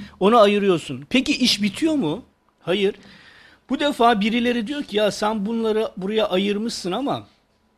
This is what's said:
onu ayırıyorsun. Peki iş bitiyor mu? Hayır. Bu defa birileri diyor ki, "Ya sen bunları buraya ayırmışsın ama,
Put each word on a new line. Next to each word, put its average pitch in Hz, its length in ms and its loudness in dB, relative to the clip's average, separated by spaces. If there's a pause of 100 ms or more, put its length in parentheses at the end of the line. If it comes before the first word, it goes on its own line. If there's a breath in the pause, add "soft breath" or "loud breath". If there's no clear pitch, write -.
(200 loud breath)
onu 214 180 4
ayırıyorsun. 196 720 4
Peki 269 280 0
iş 220 240 0
bitiyor 208 320 0
mu? 214 300 -2 (380)
Hayır. 196 340 0 (760 loud breath)
Bu 277 100 -4
defa 240 420 2
birileri 233 460 0
diyor 294 160 -6
ki, 202 140 -6
"Ya 208 140 2
sen 208 340 -2
bunları 220 520 -2
buraya 208 280 -2
ayırmışsın 202 680 -2
ama, 185 360 -4 (500)